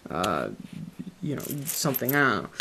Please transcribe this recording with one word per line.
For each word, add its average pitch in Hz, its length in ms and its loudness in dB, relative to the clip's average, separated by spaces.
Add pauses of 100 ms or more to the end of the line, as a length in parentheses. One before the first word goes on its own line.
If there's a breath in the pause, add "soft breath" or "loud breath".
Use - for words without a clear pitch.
Uh, 78 420 2 (720)
you 147 140 -2
know, - 80 -4 (220)
something, 135 500 0
I 143 160 6
don't 101 140 2
know. - 60 -10 (100)